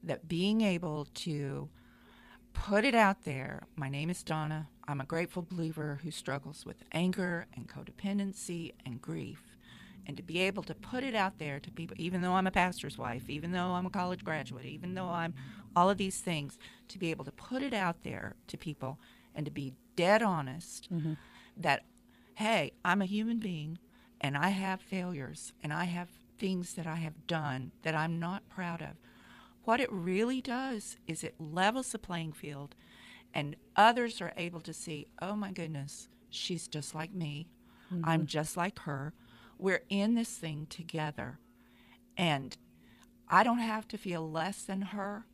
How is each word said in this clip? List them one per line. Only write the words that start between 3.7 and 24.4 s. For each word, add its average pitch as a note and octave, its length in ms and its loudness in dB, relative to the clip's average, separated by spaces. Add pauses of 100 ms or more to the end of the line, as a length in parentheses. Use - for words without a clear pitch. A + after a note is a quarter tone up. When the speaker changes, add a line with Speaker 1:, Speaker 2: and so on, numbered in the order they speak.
Speaker 1:
"My C#3 100 -2
name C#3+ 220 0
is F3 140 -2
Donna. D#3 440 -2 (180)
I'm C#3 140 -2
a C3+ 60 -4
grateful E3+ 380 -2
believer D#3 600 -4
who D3+ 80 -6
struggles C#3 540 -6
with - 260 -12
anger F3 640 2
and - 160 -10
codependency F#3+ 1040 -4 (120)
and B2 160 -8
grief." - 540 -8 (500)
And C#3+ 120 -8
to G3 60 -12
be E3+ 160 -2
able F#3+ 240 2
to D#3 120 -6
put - 300 -4
it B3 100 -2
out G3 220 2
there D3 220 -4
to E3+ 120 -12
people, - 280 -8
even F3 220 0
though F3+ 120 2
I'm F#3 140 4
a F#3 40 2
pastor's F3 460 2
wife, A2+ 320 -4
even D#3 220 -4
though F3+ 220 0
I'm F3+ 120 0
a F3+ 40 -2
college F3+ 340 -2
graduate, D3+ 420 -4
even D#3 280 -8
though F#3 160 -4
I'm E3+ 240 -2 (420)
all F3 140 10
of G3+ 80 4
these F#3+ 240 -2
things, D3 360 -2 (320)
to - 100 -14
be E3+ 120 0
able C#3+ 140 -4
to C#3+ 60 -8
put - 300 -6
it C#4 120 -2
out F#3 300 0
there - 320 -6 (120)
to - 100 -10
people C#3+ 420 -6 (360)
and D3+ 100 -4
to D3 60 -6
be C#3+ 220 -6 (220)
dead G3 280 8
honest D#3+ 680 -2
Speaker 2:
Mm-hmm. D#3+ 220 0 (440)
Speaker 1:
that, D3+ 280 4 (500)
hey, G#3+ 360 4 (140)
I'm F#3 160 6
a F#3+ 40 4
human A3 340 0
being E3 400 -4 (420)
and C#3 160 0
I E3 120 4